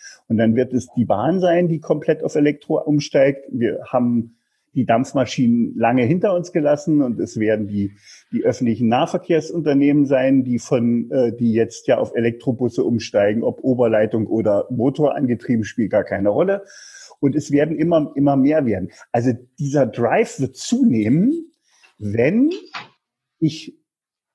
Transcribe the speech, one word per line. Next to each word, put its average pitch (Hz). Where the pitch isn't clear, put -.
Und 113
dann 113
wird 127
es 123
die 117
Bahn 127
sein, 175
die 160
komplett 156
auf 156
Elektro 147
umsteigt. 143
Wir 113
haben 120
die 123
Dampfmaschinen 120
lange 117
hinter 180
uns 175
gelassen 147
und 120
es -
werden 107
die, 101
die -
öffentlichen 120
Nahverkehrsunternehmen 147
sein, 135
die 120
von, 117
äh, 123
die 117
jetzt -
ja 123
auf 110
Elektrobusse 120
umsteigen, 107
ob 123
Oberleitung 113
oder 104
Motor 135
angetrieben, 120
spielt 101
gar 101
keine 98
Rolle. 185
Und 135
es 147
werden 151
immer, 160
immer 139
mehr 139
werden. 92
Also 120
dieser 139
Drive 131
wird 131
zunehmen, 226
wenn 135
ich -